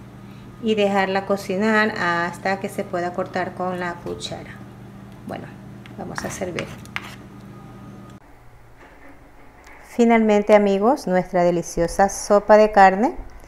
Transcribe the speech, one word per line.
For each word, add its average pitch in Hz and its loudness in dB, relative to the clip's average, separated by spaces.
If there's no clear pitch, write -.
y 220 0
dejarla 196 0
cocinar 214 0
hasta 175 -2
que 196 -8
se - -8
pueda 175 -6
cortar 185 -6
con 180 -6
la 175 -6
cuchara. 175 -12
Bueno, - -10
vamos 180 -10
a 190 -8
servir. 175 -8
Finalmente, 220 4
amigos, 202 2
nuestra 180 0
deliciosa 175 0
sopa 208 4
de 214 6
carne 196 6